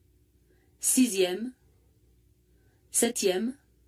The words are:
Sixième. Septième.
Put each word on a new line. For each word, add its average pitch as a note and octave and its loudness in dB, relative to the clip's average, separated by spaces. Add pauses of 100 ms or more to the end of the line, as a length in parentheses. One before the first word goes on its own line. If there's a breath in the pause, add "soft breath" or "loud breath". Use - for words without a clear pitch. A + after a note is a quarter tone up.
(800)
Sixième. G#3 0 (1400)
Septième. A3 -2 (340)